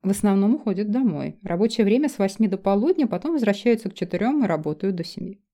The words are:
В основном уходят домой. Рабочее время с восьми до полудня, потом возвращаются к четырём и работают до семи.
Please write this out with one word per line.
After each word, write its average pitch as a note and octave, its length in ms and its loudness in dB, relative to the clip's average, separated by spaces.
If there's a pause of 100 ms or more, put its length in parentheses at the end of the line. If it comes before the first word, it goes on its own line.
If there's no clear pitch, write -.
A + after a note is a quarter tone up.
В F#3 80 -2
основном G3 460 2
уходят G#3 360 -2
домой. E3 520 -2
Рабочее G3+ 420 0
время B3+ 240 2
с - 100 -12
восьми G3+ 280 0
до F#3+ 100 -2
полудня, A#3+ 500 2
потом G3+ 260 -4
возвращаются A3+ 560 0
к - 40 -12
четырём A3 500 -2
и G3+ 40 0
работают D#3+ 480 -2
до E3+ 100 -6
семи. F3+ 360 -12 (120)